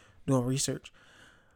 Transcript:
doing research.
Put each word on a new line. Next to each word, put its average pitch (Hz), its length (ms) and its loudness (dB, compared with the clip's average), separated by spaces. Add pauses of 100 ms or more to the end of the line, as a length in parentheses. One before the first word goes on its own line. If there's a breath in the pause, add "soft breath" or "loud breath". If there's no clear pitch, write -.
(260 soft breath)
doing 131 180 2
research. 131 480 -4 (640 soft breath)